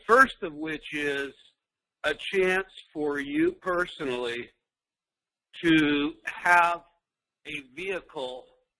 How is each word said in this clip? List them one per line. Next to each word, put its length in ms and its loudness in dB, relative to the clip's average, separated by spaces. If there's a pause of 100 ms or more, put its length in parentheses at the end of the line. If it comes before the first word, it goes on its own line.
first 340 6
of 120 -8
which 400 -8
is 380 -4 (720)
a 120 0
chance 540 0 (220)
for 280 -4
you 320 0
personally 960 -4 (1160)
to 500 4 (100)
have 580 2 (640)
a 160 -10 (140)
vehicle 720 -10 (340)